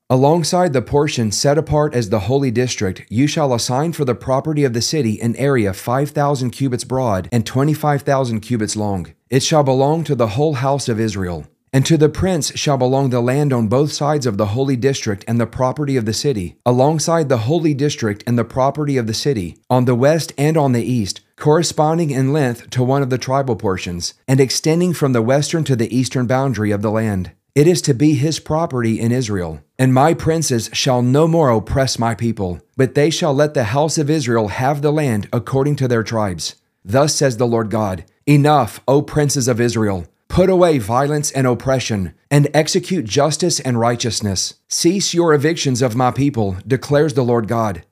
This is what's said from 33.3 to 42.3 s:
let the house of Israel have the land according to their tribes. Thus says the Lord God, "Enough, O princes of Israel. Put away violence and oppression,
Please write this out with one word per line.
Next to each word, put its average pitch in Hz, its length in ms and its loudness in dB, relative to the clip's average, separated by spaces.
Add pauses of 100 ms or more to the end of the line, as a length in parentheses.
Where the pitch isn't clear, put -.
let 151 200 2
the 139 100 2
house 143 340 0
of 147 100 0
Israel 120 400 0
have 131 320 -2
the 147 120 0
land 131 400 -2
according 135 440 0
to 131 120 0
their 117 140 2
tribes. 101 540 -4 (280)
Thus 135 300 2
says 131 220 0
the 120 100 0
Lord 117 240 0
God, 98 340 -4 (220)
"Enough, 143 600 4
O 139 160 4
princes 143 460 0
of 117 120 0
Israel. 107 460 0 (220)
Put 185 200 2
away 175 300 4
violence 143 520 0
and 135 160 0
oppression, 117 680 -2 (160)